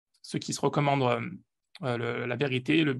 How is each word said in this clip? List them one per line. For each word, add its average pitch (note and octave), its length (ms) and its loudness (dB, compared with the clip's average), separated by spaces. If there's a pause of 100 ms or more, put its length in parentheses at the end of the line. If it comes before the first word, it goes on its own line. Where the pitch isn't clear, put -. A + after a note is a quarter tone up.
(220)
Ceux - 160 -6
qui - 160 -6
se - 80 -8
recommandent, C#3+ 400 2
euh, A#2+ 280 0 (520)
euh, B2 160 -2
le, A#2+ 300 -4
la A#2+ 80 -2
vérité, C#3 480 2
le, D3 160 2